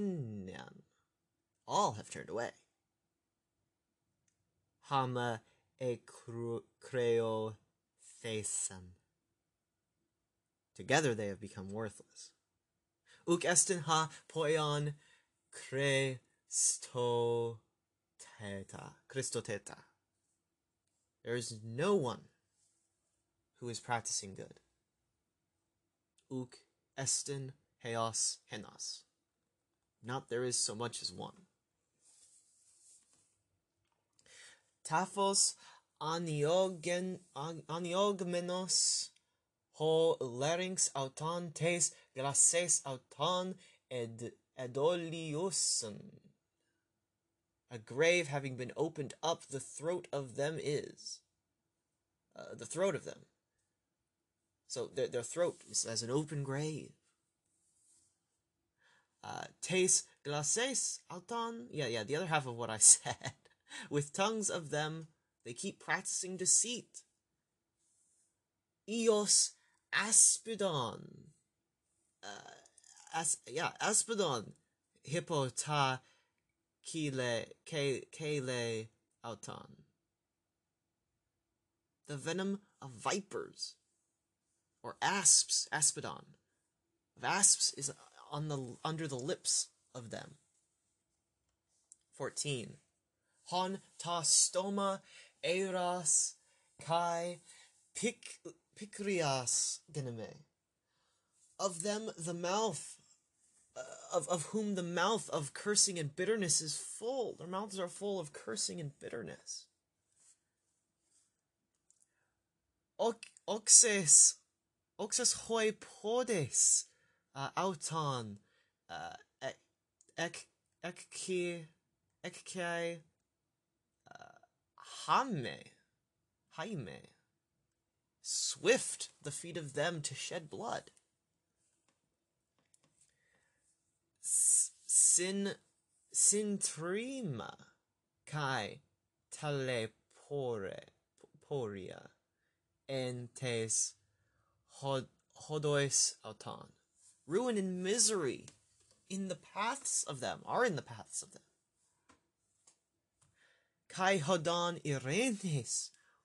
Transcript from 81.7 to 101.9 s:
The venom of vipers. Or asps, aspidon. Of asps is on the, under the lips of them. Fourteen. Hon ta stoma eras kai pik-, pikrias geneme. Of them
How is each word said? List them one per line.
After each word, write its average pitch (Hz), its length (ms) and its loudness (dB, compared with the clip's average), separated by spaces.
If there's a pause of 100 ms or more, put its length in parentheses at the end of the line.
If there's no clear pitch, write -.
The 147 100 -8
venom 190 420 -4 (220)
of 135 100 -14
vipers. 120 840 -6 (1080)
Or - 180 -10
asps, - 720 4
aspidon. 117 540 0 (920)
Of - 80 -12
asps 180 540 6
is 139 160 -4 (360)
on 151 200 -4
the, 131 340 -4
under 160 240 -2
the 139 80 -6
lips - 540 -2 (260)
of 117 140 -10
them. - 220 -10 (1800)
Fourteen. 135 640 -4 (720)
Hon 185 340 0 (200)
ta 170 220 -2
stoma 196 800 2 (440)
eras 180 920 2 (460)
kai 170 580 0 (560)
pik-, - 440 -4 (380)
pikrias 175 1000 0 (120)
geneme. 120 460 -8 (1200)
Of 175 240 0
them 214 340 -2